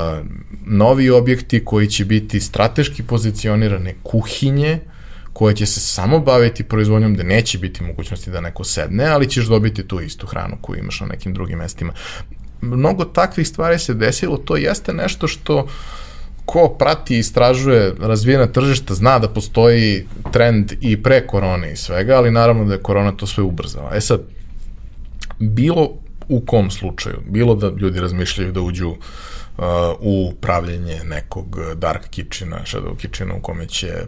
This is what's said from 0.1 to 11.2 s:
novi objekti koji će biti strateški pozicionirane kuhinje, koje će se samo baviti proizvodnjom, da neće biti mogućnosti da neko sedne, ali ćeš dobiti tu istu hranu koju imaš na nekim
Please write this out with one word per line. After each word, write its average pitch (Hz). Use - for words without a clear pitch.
novi 123
objekti 123
koji 107
će 104
biti 107
strateški 123
pozicionirane 107
kuhinje, 143
koje 107
će 104
se -
samo 113
baviti 123
proizvodnjom, 107
da 87
neće 101
biti 90
mogućnosti 87
da 90
neko 85
sedne, 87
ali 147
ćeš 117
dobiti 107
tu 87
istu 80
hranu -
koju 50
imaš -
na 98
nekim -